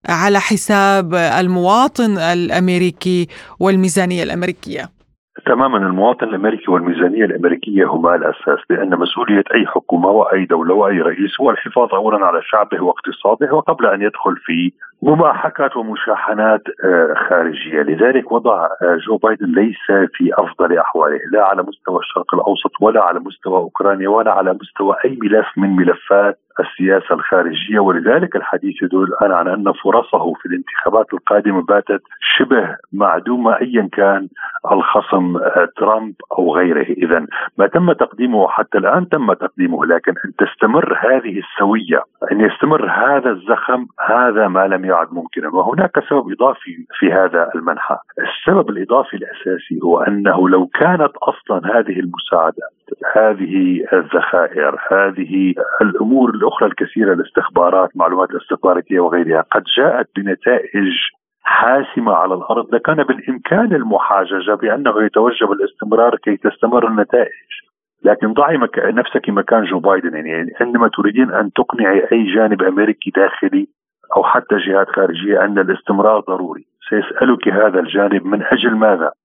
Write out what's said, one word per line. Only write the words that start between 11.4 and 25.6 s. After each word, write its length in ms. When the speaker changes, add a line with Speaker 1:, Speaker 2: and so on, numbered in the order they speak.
Speaker 2:
هو 100
الحفاظ 440
أولًا 300
على 180
شعبه 400
واقتصاده، 720
وقبل 300
أن 160
يدخل 340
في 260
مباحثات 760
ومشاحنات، 840
آه، 280
خارجية. 520
لذلك 500
وضع، 340
آه، 320
جو 100
بايدن 280
ليس 680
في 200
أفضل 440
أحواله، 420
لا 120
على 200
مستوى 360
الشرق 360
الأوسط 360
ولا 220
على 160
مستوى 380
أوكرانيا 520
ولا 220
على 300
مستوى 340
أي 160
ملف 260
من 180